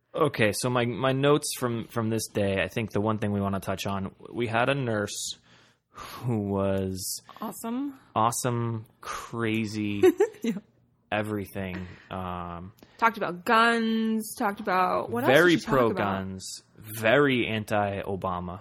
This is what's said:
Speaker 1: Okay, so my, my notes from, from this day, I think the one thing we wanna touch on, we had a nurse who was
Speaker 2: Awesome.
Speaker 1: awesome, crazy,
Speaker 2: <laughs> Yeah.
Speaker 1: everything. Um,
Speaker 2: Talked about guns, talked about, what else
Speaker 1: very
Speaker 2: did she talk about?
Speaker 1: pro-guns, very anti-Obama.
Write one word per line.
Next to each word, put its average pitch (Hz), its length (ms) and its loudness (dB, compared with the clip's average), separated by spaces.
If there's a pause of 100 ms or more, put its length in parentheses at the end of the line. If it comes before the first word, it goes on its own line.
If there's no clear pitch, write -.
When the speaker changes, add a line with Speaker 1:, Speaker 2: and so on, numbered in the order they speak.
(140)
Speaker 1:
Okay, 131 380 4
so 127 160 -2
my, 123 160 2
my 120 280 0
notes 143 460 2
from, 117 300 -2
from 110 220 -2
this 110 180 -2
day, 98 340 0
I 82 60 -2
think 113 240 -4
the 104 80 2
one 107 180 0
thing 101 140 -2
we 101 80 0
wanna 98 200 -2
touch 95 260 -4
on, 98 280 -4 (180)
we 117 140 -2
had 117 220 2
a 139 60 2
nurse 113 640 -4 (520)
who - 480 -6 (100)
was 98 760 0 (180)
Speaker 2:
Awesome. 240 540 -6 (200)
Speaker 1:
awesome, 117 680 0 (160)
crazy, 107 1000 -2 (200)
Speaker 2:
<laughs> - 200 -2
Yeah. 226 100 0 (580)
Speaker 1:
everything. 98 760 -4 (240)
Um, 90 640 -8 (260)
Speaker 2:
Talked 226 180 2
about 175 300 -6
guns, 226 920 2
talked 208 220 -4
about, 185 500 0
what - 140 -2
else 123 80 6
Speaker 1:
very 170 200 8
Speaker 2:
did 151 80 4
she - 60 -10
talk 139 100 0
about? 113 200 4
Speaker 1:
pro-guns, 95 640 -4 (140)
very 113 720 2
anti-Obama. 98 1160 -2